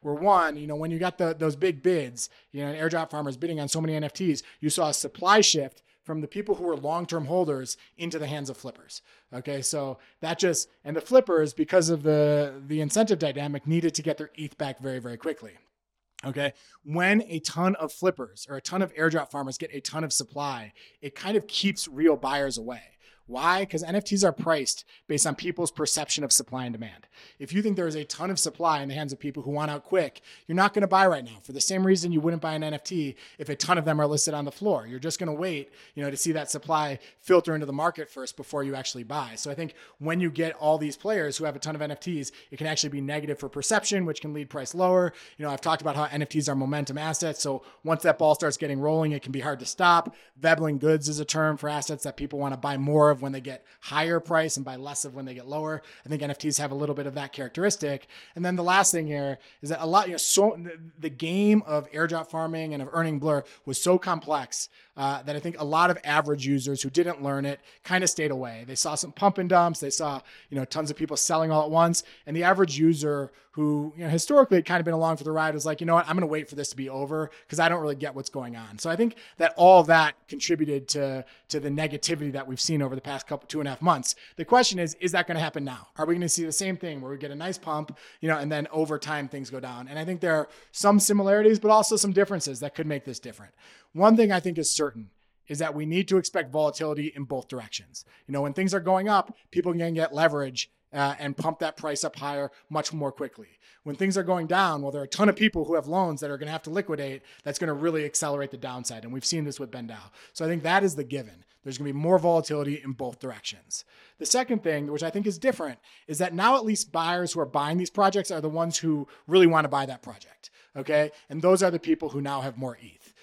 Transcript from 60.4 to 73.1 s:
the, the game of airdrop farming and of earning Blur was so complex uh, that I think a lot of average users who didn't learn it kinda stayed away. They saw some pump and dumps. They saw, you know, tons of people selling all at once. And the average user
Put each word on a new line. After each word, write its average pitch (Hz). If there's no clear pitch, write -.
the, 170
the 156
game 196
of 151
airdrop 160
farming 160
and 139
of 131
earning 160
Blur 147
was 131
so 180
complex 156
uh, 139
that 147
I 147
think 170
a 151
lot 160
of 175
average 147
users 139
who 135
didn't 165
learn 139
it 143
kinda 180
stayed 151
away. 120
They 135
saw 151
some 147
pump 202
and 185
dumps. 175
They 139
saw, 143
you 139
know, 131
tons 151
of 147
people 151
selling 160
all 151
at 151
once. 170
And 147
the 170
average 180
user 147